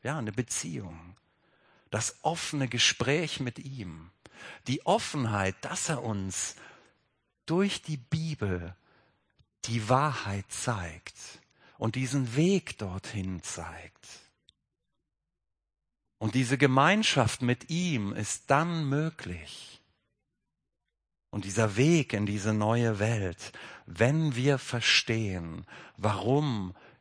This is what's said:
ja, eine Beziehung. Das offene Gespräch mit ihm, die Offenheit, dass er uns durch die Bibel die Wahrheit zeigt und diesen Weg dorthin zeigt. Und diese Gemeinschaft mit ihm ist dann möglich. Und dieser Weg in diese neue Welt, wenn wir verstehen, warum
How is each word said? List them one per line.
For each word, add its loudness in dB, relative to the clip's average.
ja, -4
eine -6
Beziehung. -8
Das -2
offene -2
Gespräch 2
mit -6
ihm, -12
die -2
Offenheit, 2
dass -6
er -2
uns -4
durch 0
die -4
Bibel -4
die -4
Wahrheit 0
zeigt -6
und -2
diesen -2
Weg 2
dorthin -6
zeigt. -14
Und 2
diese 4
Gemeinschaft 4
mit 0
ihm 0
ist -4
dann 2
möglich. -4
Und -6
dieser 0
Weg 4
in 2
diese 0
neue 2
Welt, -2
wenn 4
wir 2
verstehen, 0
warum 0